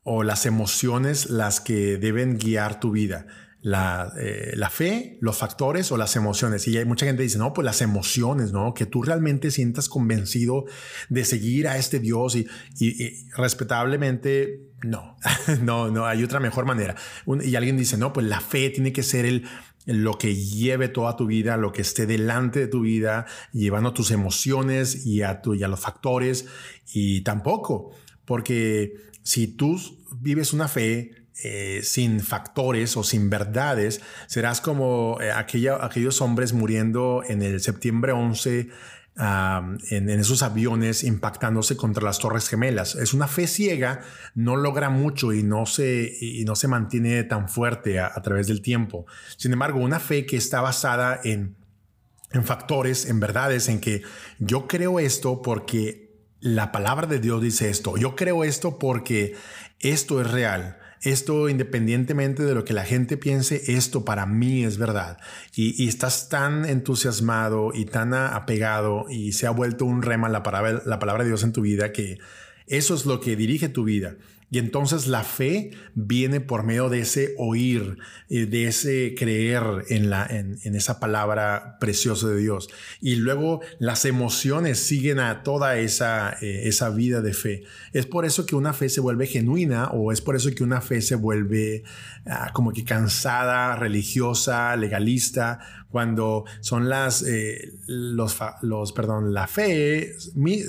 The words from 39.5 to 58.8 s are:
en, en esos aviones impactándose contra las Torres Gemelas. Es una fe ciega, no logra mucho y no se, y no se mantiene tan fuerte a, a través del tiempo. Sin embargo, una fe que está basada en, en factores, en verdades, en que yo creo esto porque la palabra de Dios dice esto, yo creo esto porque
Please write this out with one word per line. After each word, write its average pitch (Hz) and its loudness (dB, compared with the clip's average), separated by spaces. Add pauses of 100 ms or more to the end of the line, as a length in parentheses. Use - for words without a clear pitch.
en, 101 0
en 104 2
esos 123 2
aviones 113 0
impactándose 113 0
contra 104 0
las 101 0
Torres 110 -2
Gemelas. 117 0
Es 123 0
una 143 2
fe 175 0
ciega, 147 0 (340)
no 120 2
logra 143 0
mucho 135 2
y 107 2
no 104 2
se, 123 0
y 113 -6
no 107 0
se - 0
mantiene 117 2
tan 104 -2
fuerte 117 0
a, 92 0
a - -6
través 98 0
del 107 0
tiempo. 110 -2 (300)
Sin 127 0
embargo, 135 2
una 131 2
fe 143 0
que 131 0
está 123 0
basada 127 0
en, 101 -2 (800)
en 123 2
factores, 127 0
en 113 4
verdades, 120 2
en 110 2
que 104 -2 (340)
yo 120 0
creo 180 2
esto 127 0
porque 110 -4 (280)
la 110 0
palabra 127 0
de 147 0
Dios 113 2
dice 113 2
esto, 98 -2
yo 131 0
creo 180 2
esto 151 -2
porque 117 0 (440)